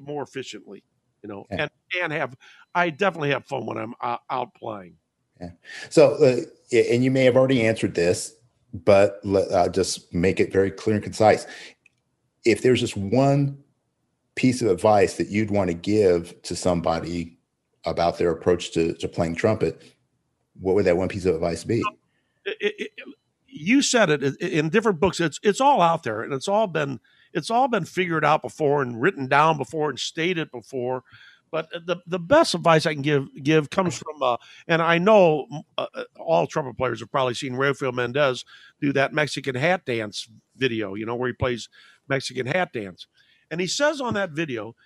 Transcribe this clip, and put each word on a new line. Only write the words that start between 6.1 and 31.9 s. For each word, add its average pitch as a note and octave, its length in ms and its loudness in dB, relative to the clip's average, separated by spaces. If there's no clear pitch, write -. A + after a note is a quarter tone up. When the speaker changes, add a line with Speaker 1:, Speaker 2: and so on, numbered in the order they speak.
Speaker 2:
uh, C3 220 4
yeah, A2+ 120 6
and A#2+ 100 2
you C3 80 2
may C3 140 2
have B2+ 120 4
already C3 300 4
answered A2 300 0
this, F2 380 0
but G2+ 520 4
le-, G2 240 0
uh, F2+ 220 2
just - 440 -4
make F2+ 240 2
it F#2 140 0
very G2 180 4
clear G#2+ 260 -4
and - 80 -4
concise. G2 420 4
If A2 180 4
there's B2 180 4
just A2+ 160 -4
one C#3 600 0
piece B2+ 260 2
of A2+ 60 2
advice G2 480 4
that F2 140 -4
you'd G#2 200 0
wanna F#2+ 240 0
give F2+ 680 0
to - 120 -10
somebody E2 840 -2
about E2+ 340 -2
their E2+ 120 2
approach - 440 -2
to, E2 200 2
to F2+ 140 -8
playing E2 260 -4
trumpet, G#2+ 480 -2
what F#2 160 0
would G2+ 80 2
that F2 120 4
one F#2 120 -2
piece F2+ 160 -6
of F2+ 100 2
advice E2+ 300 -4
be? A2+ 180 -2
Speaker 1:
It, G3 160 -6
it, G#3 360 -6
it, - 180 -18
you G#3+ 360 2
said G#3+ 280 2
it, C#3+ 120 2
it, C3+ 180 -2
in E3 280 0
different G3+ 320 2
books. F3 200 0
It's, D#3+ 220 -2
it's G#3 180 2
all C4+ 200 4
out E3 240 2
there, A2 180 -4
and E3 100 -8
it's C3+ 140 -8
all G#3 200 0
been, D3 340 -4
it's - 180 -6
all B3 160 2
been G#3+ 180 -2
figured E3 400 -2
out D3+ 180 4
before C#3+ 400 0
and A#2+ 180 -6
written C#3 260 -2
down D3 320 4
before D3+ 320 -4
and B2 80 -10
stated E3 540 -6
before. B2+ 500 -8
But D#3+ 180 -6
the, F3 100 -20